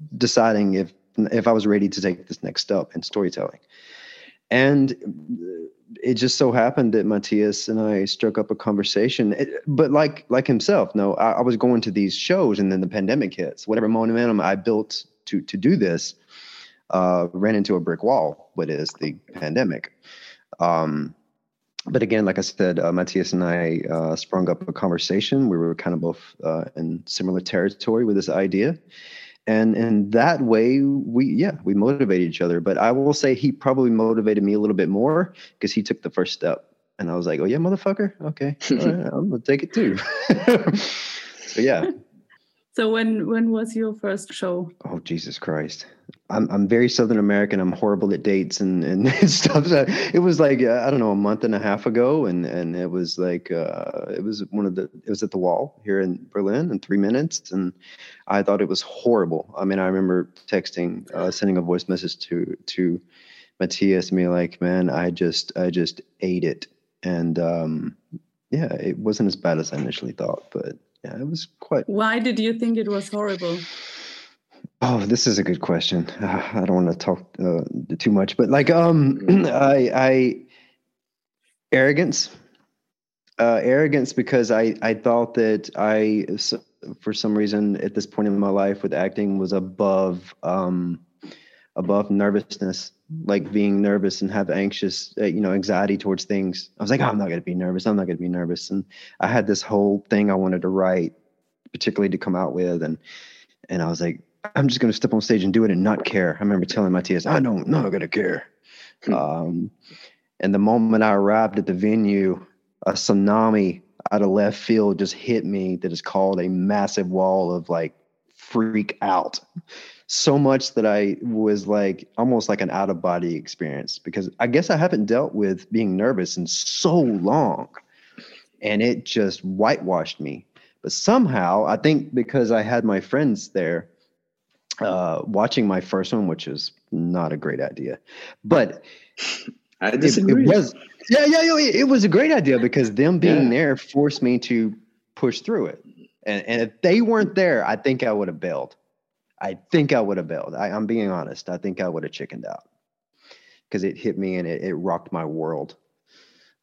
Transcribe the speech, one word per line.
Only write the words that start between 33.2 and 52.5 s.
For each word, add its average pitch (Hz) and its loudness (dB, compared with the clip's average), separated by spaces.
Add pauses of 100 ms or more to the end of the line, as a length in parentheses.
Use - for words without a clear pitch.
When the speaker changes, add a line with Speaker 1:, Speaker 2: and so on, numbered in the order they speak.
Speaker 1:
he 127 2
probably 131 2
motivated 110 2
me 101 2
a 104 2
little 107 2
bit 90 0
more 151 0 (260)
'cause - -2
he 110 0
took - -6
the 85 -6
first 90 -2
step. - -4 (340)
And 87 -4
I 85 -4
was 87 -4
like, 78 -2
"Oh, 80 0
yeah, 117 0
motherfucker? 196 -2
Okay. 147 -6
Speaker 2:
<laughs> - -4
Speaker 1:
All 254 2
right, - -2
I'm 196 -2
gonna 120 -4
take 139 0
it - -12
too." 113 0 (320)
<laughs> - 2 (720)
So, - -2
yeah. 131 2 (840)
Speaker 3:
So 220 0
when, 220 0
when 226 2
was 220 -4
your 220 -2
first 196 -6
show? 180 -6 (140)
Speaker 1:
Oh, 90 -8
Jesus 80 -8
Christ. 78 -6 (440)
I'm, 107 0
I'm 101 2
very 117 4
Southern 117 2
American. 101 2
I'm 92 0
horrible 101 0
at 78 -4
dates 98 0
and, 92 0
and 95 2
<laughs> 170 4
stuff. - 2
So 147 4 (300)
it 175 4
was 175 4
like, 139 6
uh, 120 2
I 135 2
don't 139 2
know, 110 2
a 101 2
month 104 0
and 110 0
a 101 -2
half 101 -2
ago. 123 2
And, 87 0
and 82 -4